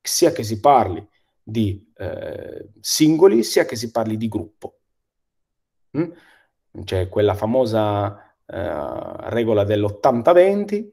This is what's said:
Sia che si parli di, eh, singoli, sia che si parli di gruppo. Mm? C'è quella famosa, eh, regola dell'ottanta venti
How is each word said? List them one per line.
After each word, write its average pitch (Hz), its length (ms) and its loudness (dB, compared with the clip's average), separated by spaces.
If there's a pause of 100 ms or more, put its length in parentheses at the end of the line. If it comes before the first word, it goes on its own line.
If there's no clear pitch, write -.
Sia - 320 0
che 117 120 -6
si 104 160 -6
parli 107 460 2 (360)
di, 107 560 -4
eh, - 720 -12 (100)
singoli, 165 640 4
sia - 240 0
che 127 100 -8
si 113 140 -8
parli 110 260 -2
di 113 120 -4
gruppo. - 500 -10 (1200)
Mm? 170 120 -2 (760)
C'è 92 260 -4
quella 104 240 2
famosa, 107 1000 -2 (120)
eh, 76 840 -8
regola 110 360 2
dell'ottanta 107 680 2
venti 202 600 2